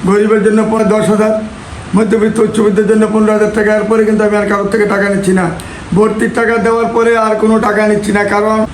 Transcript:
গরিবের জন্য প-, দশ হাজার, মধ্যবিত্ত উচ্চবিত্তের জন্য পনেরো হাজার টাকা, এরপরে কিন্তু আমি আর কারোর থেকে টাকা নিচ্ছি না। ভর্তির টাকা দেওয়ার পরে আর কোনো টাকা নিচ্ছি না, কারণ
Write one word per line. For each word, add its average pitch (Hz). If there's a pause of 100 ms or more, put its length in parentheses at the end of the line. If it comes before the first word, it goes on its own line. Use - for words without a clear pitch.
গরিবের 208
জন্য 214
প-, 220
দশ 202
হাজার, 214 (540)
মধ্যবিত্ত 214
উচ্চবিত্তের 208
জন্য 220
পনেরো 214
হাজার 214
টাকা, 214
এরপরে 214
কিন্তু 214
আমি 208
আর 208
কারোর 202
থেকে 208
টাকা 202
নিচ্ছি 196
না। 180 (440)
ভর্তির 214
টাকা 220
দেওয়ার 226
পরে 233
আর 220
কোনো 220
টাকা 214
নিচ্ছি 214
না, 202
কারণ 214